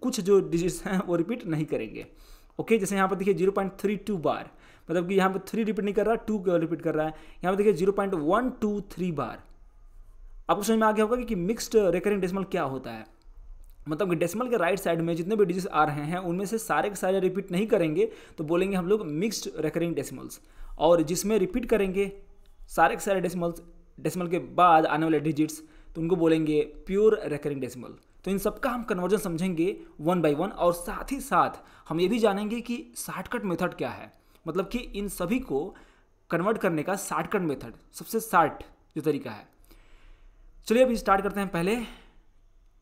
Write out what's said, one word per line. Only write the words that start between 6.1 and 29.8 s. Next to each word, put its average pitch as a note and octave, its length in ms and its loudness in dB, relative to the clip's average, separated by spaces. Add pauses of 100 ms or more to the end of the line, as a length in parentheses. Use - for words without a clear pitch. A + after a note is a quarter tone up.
टू G#3+ 220 -4
केवल F3+ 220 2
रिपीट D#3+ 220 -2
कर D#3 120 0
रहा D#3 120 0
है। D#3 80 -6 (200)
यहाँ F3+ 180 -2
पर G3 40 2
देखिए G#3 160 4
ज़ीरो F#3 200 2
पॉइंट G3 220 0
वन F#3+ 360 2 (100)
टू G#3 200 -2 (100)
थ्री F3+ 220 -4
बार। B2+ 300 -6 (1080)
आपको F#3 120 2
समझ A3 160 2
में A3 80 4
आ G#3+ 60 6
गया G#3+ 120 4
होगा A#3 120 0
कि, B3 80 -6
कि A#3 100 -2
मिक्स्ड G3 420 -2 (120)
रिकरिंग F#3 320 2
डेसिमल F#3 240 -2
क्या F#3 200 -2
होता C3 260 -6
है, A2 160 -12 (840)
मतलब D#3+ 220 -2
कि E3 60 2
डेसिमल G#3 340 -2
के A#3 60 2
राइट F#3 220 2
साइड E3+ 220 0
में E3 160 0
जितने F3+ 200 -2
भी G3+ 80 6
डिजिट्स F3+ 240 -2
आ D#3 160 4
रहे D3 200 -2
हैं F3 160 -4
उनमें F#3 260 -4
से A3 140 -4
सारे D#3 280 0
के G3+ 80 -6
सारे F#3+ 240 0
रिपीट F#3 320 -2
नहीं G3 140 2
करेंगे, G3 440 2 (280)
तो E3 60 -6
बोलेंगे F3+ 320 2
हम F3 120 -2
लोग G#3 180 2
मिक्स्ड F#3 520 -4
रिकरिंग E3 360 -2
डेसिमल्स। C3 460 -8 (380)
और E3+ 240 6
जिसमें G3 360 0
रिपीट F#3 280 0
करेंगे G3 440 2 (580)
सारे - 280 4
के E3+ 60 -10
सारे G3 180 2
डेसिमल्स, E3+ 420 -2 (360)
डेसिमल E3+ 300 -2
के F3 100 0
बाद D#3+ 480 6
आने D#3+ 200 0
वाले D#3 140 2
डिजिट्स, D3+ 420 -2 (320)
तो E3 60 -8
उनको E3+ 160 2
बोलेंगे D#3+ 460 4 (240)
प्योर G#3+ 400 4
रिकरिंग C#3+ 340 -4
डेसिमल। A#2+ 360 -10 (280)
तो F3+ 60 -4
इन G3 80 0
सबका G#3+ 320 -2
हम A#3+ 120 -4
कन्वर्जन F#3 360 0
समझेंगे F3 580 -2 (260)